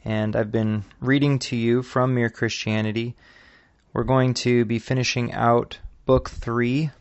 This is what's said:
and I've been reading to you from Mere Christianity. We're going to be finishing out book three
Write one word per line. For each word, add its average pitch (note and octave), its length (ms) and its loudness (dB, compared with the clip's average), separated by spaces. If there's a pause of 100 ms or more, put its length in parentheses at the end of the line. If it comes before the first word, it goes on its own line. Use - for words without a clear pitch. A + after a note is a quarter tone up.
and G#2+ 280 -2
I've A2 200 -2
been G#2+ 320 0 (160)
reading C#3 380 2
to B2+ 180 -6
you A#2 260 2
from B2+ 320 0
Mere A#2+ 140 2
Christianity. A2 880 -4 (720)
We're - 140 -2
going B2+ 300 4
to A#2+ 280 2
be A2+ 160 -2
finishing B2 540 -2
out A#2 440 0 (280)
book C3 240 2
three B2 720 -2